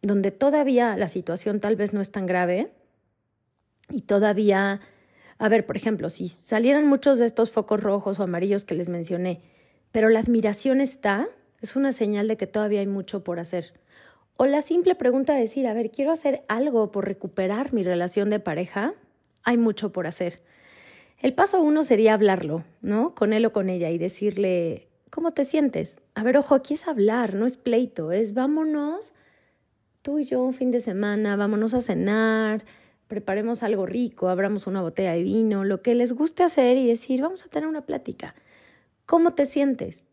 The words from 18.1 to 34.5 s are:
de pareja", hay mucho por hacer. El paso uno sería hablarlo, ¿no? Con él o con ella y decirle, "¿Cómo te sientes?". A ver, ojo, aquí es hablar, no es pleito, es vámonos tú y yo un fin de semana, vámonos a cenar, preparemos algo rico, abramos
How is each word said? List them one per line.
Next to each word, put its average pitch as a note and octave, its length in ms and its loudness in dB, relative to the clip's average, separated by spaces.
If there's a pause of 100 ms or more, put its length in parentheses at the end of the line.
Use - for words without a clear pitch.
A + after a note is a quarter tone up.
de G#3 100 0
pareja", F#3+ 540 -4 (500)
hay A#3+ 140 2
mucho A3 360 0
por F3 140 -4
hacer. F3 360 -6 (760)
El C4 140 0
paso F#4+ 300 2
uno D4+ 220 4
sería A3 280 6
hablarlo, F3+ 520 2 (180)
¿no? A3+ 320 -2
Con G#3+ 180 0
él A3 140 2
o A3 80 0
con F#3+ 160 0
ella F3 180 -2
y E3 80 -2
decirle, F#3 920 -2 (200)
"¿Cómo D#4+ 240 -4
te C#4+ 140 -2
sientes?". C4 500 -2 (180)
A G#3+ 80 -6
ver, B3+ 140 2
ojo, C#4+ 180 4
aquí C#4 200 0
es - 120 -10
hablar, A3 460 0
no G3+ 140 -2
es B3+ 100 -4
pleito, A3+ 560 -2
es G#3 220 -2
vámonos D4+ 800 -4 (880)
tú C#4+ 160 -4
y D4 60 -2
yo B3+ 180 -2
un B3+ 100 0
fin B3+ 180 -2
de A#3+ 100 0
semana, G#3 560 -2
vámonos G#3 360 0
a B3 80 0
cenar, A3 840 0 (460)
preparemos G#3+ 540 -4
algo G3+ 240 -2
rico, A#3 420 -4
abramos G3 380 -2